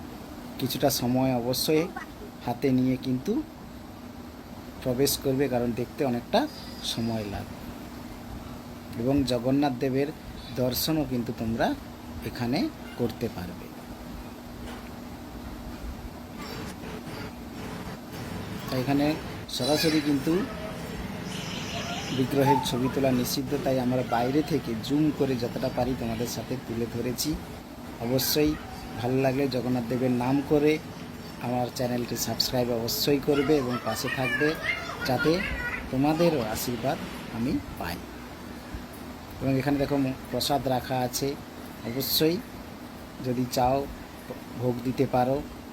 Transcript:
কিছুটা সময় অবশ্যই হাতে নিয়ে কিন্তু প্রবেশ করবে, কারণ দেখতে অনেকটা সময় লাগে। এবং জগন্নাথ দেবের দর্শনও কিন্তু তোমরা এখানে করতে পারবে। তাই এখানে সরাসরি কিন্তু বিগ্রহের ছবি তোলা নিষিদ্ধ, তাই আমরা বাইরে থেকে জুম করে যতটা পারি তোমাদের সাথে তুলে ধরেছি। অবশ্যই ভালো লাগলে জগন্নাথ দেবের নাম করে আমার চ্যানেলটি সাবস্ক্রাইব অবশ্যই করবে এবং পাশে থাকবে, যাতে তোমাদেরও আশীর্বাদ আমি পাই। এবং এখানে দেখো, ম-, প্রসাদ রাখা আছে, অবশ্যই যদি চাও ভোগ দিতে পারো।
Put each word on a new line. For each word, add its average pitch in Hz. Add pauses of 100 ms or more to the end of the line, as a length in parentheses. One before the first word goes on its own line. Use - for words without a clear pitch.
(600)
কিছুটা 135
সময় 127
অবশ্যই 127 (600)
হাতে 123
নিয়ে 127
কিন্তু 131 (1400)
প্রবেশ 131
করবে, 139
কারণ 120
দেখতে 120
অনেকটা 123 (360)
সময় 113
লাগে। 98 (1400)
এবং 135
জগন্নাথ 131
দেবের 131 (480)
দর্শনও 127
কিন্তু 123
তোমরা 117 (580)
এখানে 120 (380)
করতে 117
পারবে। 90 (4000)
তাই 127
এখানে 139 (440)
সরাসরি 151
কিন্তু 147 (1800)
বিগ্রহের 135
ছবি 127
তোলা 135
নিষিদ্ধ, 127 (120)
তাই 131
আমরা 127
বাইরে 127
থেকে 139 (100)
জুম 147
করে 135
যতটা 120
পারি 123
তোমাদের 117
সাথে 120 (120)
তুলে 117
ধরেছি। 123 (640)
অবশ্যই 131 (460)
ভালো 127
লাগলে 135
জগন্নাথ 123
দেবের 127
নাম 127
করে 151 (640)
আমার 123
চ্যানেলটি 120
সাবস্ক্রাইব 120
অবশ্যই 120
করবে 143
এবং 123
পাশে 113
থাকবে, 135 (540)
যাতে 151 (520)
তোমাদেরও 156
আশীর্বাদ 120 (360)
আমি 120 (220)
পাই। 85 (1500)
এবং 135
এখানে 143
দেখো, 139
ম-, 131 (180)
প্রসাদ 127
রাখা 127
আছে, 127 (500)
অবশ্যই 135 (880)
যদি 127
চাও 135 (720)
ভোগ 123
দিতে 127
পারো। 127 (320)